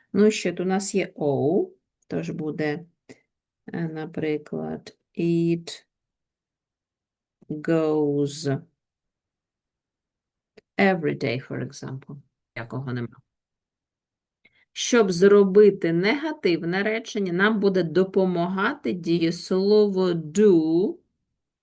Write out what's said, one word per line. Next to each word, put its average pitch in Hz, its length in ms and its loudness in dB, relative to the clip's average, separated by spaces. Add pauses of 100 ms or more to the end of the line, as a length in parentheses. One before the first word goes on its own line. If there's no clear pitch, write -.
(140)
Ну, 208 180 4
ще 190 200 -4
тут 175 80 -8
у 185 100 -4
нас 196 260 -2
є 180 200 -4
O, 147 540 0 (380)
тож 165 220 -8
буде, 151 560 -6 (880)
е, 170 140 -6
наприклад, 156 1120 -8 (200)
it 170 680 -2 (1600)
goes 151 1120 -2 (2250)
every 170 460 0
day, 127 240 -4
for 131 200 -8
example. 135 500 -16 (380)
Якого 120 380 -10
нема. 120 240 -8 (1500)
Щоб 220 400 2
зробити 196 840 6
негативне 190 880 -2
речення, 214 500 -4
нам 202 260 2
буде 190 240 2
допомагати 190 1120 0
дієслово 185 1160 0
do 170 840 2 (680)